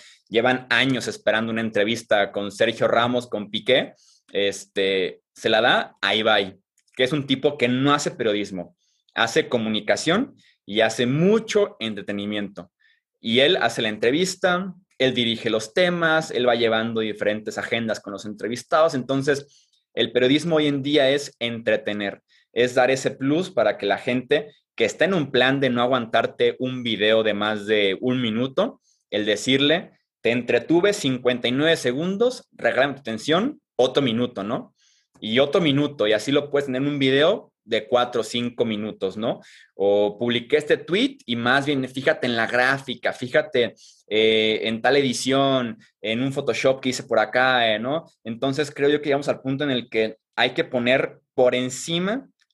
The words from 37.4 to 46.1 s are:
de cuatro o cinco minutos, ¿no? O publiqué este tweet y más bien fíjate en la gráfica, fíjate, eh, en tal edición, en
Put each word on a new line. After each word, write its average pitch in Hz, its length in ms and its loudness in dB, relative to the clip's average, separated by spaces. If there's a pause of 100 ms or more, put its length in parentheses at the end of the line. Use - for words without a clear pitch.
de 110 220 -4
cuatro 123 360 0
o - 20 -6
cinco 120 400 -4
minutos, 104 520 -4
¿no? 117 240 -4 (360)
O 104 420 2
publiqué 120 380 0
este 151 200 2
tweet 202 480 -2
y 117 120 -4
más 127 300 0
bien 135 220 -2
fíjate 139 380 -2
en 120 100 -2
la 113 120 0
gráfica, 127 640 -2
fíjate, 123 640 0 (340)
eh, 110 560 2
en 113 180 -4
tal 131 140 2
edición, 131 800 0 (240)
en 110 180 -2